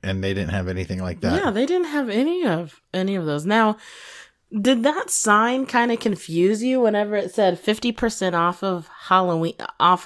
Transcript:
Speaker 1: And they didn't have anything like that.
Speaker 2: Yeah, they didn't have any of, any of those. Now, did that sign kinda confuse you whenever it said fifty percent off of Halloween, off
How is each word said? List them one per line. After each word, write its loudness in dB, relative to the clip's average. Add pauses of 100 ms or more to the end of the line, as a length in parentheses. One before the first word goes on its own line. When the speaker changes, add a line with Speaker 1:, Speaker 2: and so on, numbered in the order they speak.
Speaker 1:
And -2
they 0
didn't -4
have -2
anything -4
like -6
that. 0
Speaker 2:
Yeah, 0
they 0
didn't 0
have -2
any 0
of, -4 (120)
any -2
of -4
those. -2
Now, 2 (840)
did 2
that 0
sign 2
kinda 2
confuse 0
you 2
whenever 2
it -4
said 2
fifty -2
percent -2
off 0
of -4 (200)
Halloween, 2 (260)
off 4